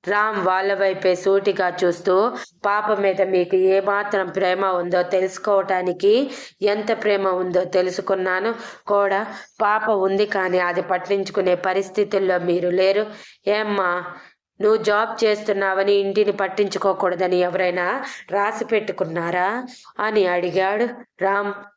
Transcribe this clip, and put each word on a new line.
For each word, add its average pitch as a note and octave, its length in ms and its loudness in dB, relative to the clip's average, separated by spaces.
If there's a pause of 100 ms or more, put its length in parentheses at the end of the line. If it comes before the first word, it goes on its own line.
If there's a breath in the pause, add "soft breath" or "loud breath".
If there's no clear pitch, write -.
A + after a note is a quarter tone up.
రామ్ G#3 420 0
వాళ్ళ F#3+ 280 0
వైపే F#3+ 400 2
సూటిగా F#3+ 560 2
చూస్తూ, F3 440 0 (500 loud breath)
"పాప G#3+ 280 0
మీద G3 300 2
మీకు F#3 340 2
ఏమాత్రం F#3+ 720 2
ప్రేమ F#3 380 0
ఉందో F3+ 360 0
తెలుసుకోవటానికి, F#3 1080 0 (500 loud breath)
ఎంత G#3+ 400 -2
ప్రేమ G3 260 0
ఉందో F3+ 360 0
తెలుసుకున్నాను F#3 880 -2 (360 loud breath)
కూడా. G3+ 340 2 (400 loud breath)
పాప A3 360 0
ఉంది G3 300 2
కానీ F#3 320 0
అది F3+ 240 0
పట్టించుకునే F#3+ 720 0
పరిస్థితుల్లో F#3+ 840 0
మీరు F3 300 0
లేరు. F#3+ 360 2 (420 loud breath)
ఏమ్మా, G3+ 440 0 (720 loud breath)
నువ్వు G#3+ 220 4
జాబ్ A3 420 0
చేస్తున్నావని G3 680 0
ఇంటిని G3 400 2
పట్టించుకోకూడదని F#3+ 1040 0
ఎవరైనా F3+ 500 0 (440 loud breath)
రాసి G#3+ 340 -2
పెట్టుకున్నారా?" F3+ 840 -2 (500 loud breath)
అని G#3 280 2
అడిగాడు F#3+ 640 0 (320)
రామ్. G3+ 320 0 (240)